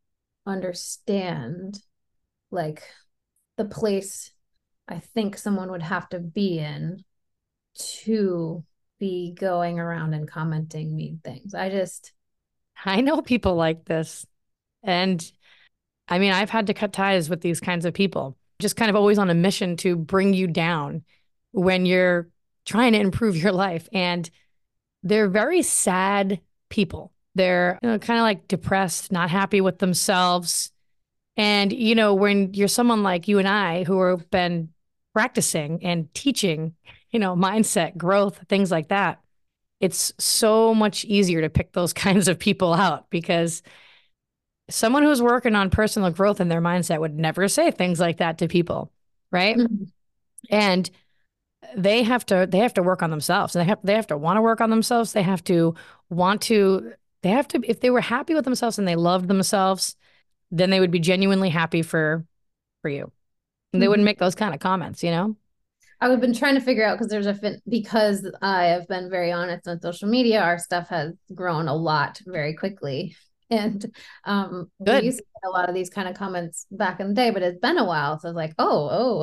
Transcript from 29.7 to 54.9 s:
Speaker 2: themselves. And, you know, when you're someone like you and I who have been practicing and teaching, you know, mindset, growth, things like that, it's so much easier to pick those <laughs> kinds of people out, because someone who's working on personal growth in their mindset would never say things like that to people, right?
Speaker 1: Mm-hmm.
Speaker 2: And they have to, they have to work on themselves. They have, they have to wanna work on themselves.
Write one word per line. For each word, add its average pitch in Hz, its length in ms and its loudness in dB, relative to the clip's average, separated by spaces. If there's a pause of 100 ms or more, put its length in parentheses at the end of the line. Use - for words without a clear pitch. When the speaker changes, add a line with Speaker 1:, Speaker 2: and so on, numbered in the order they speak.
Speaker 2:
themselves. 180 920 0 (680)
And, 208 360 2
you 233 220 2
know, 214 180 4
when 196 400 2
you're 202 160 2
someone 233 340 2
like 180 240 -2
you 202 120 4
and 190 80 2
I 185 360 0
who 185 200 2
have 180 260 0
been 175 400 0 (440)
practicing 165 720 -2
and 170 300 -4
teaching, 165 640 -2 (360)
you 233 80 0
know, 185 160 0
mindset, 190 640 2
growth, 196 500 2
things 196 240 2
like 160 180 0
that, 196 300 0 (600)
it's - 400 -2
so 226 560 4
much 214 300 0
easier 190 360 2
to 156 80 0
pick - 220 0
those 175 220 -2
<laughs> - 120 -4
kinds 196 220 4
of 170 100 2
people 185 360 2
out, 170 360 0
because 170 520 -2 (1080)
someone 254 340 2
who's 294 180 4
working 240 340 2
on 196 140 2
personal 202 420 0
growth 202 280 2
in 180 100 0
their 165 120 0
mindset 170 380 0
would 156 180 -4
never 160 300 0
say 311 240 2
things 180 280 0
like 170 180 0
that 165 220 0
to 170 80 0
people, - 440 0 (400)
right? 196 260 2
Speaker 1:
Mm-hmm. 226 260 0 (640)
Speaker 2:
And 196 400 2 (840)
they 208 280 4
have 226 240 0
to, 185 220 4
they 180 100 4
have 240 160 4
to 185 80 2
work 180 180 2
on 170 80 0
themselves. 160 440 -2
They 175 100 0
have, 208 200 0
they 196 120 2
have 220 120 0
to 151 100 -2
wanna 175 240 2
work 226 200 2
on 226 80 2
themselves. 226 440 0